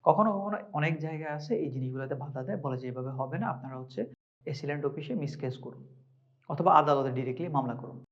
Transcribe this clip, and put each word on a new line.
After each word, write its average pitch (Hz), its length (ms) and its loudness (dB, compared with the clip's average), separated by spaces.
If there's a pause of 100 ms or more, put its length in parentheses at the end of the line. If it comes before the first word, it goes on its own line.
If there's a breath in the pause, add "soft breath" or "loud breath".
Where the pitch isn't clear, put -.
কখনো 208 300 6
কখনো 196 260 -2 (140)
অনেক 156 260 2
জায়গা 156 360 -4
আছে 151 220 -2
এই 143 140 0
জিনিসগুলোতে 131 440 -4
বাধা 131 280 -8
দেয়, - 140 -4
বলে 131 220 -2
যে, 127 100 -6
"এভাবে 127 220 -6
হবে 135 280 -4
না, 226 100 0
আপনারা 131 300 -6
হচ্ছে - 340 -8 (320)
অ্যাসিল্যান্ড 147 420 -4
অফিসে 156 280 -4
মিসকেস 135 440 -4
করুন - 300 -16 (600)
অথবা 165 260 6
আদালতে 147 360 8
ডাইরেক্টলি 131 380 -2
মামলা 131 260 0
করুন।" 117 380 -10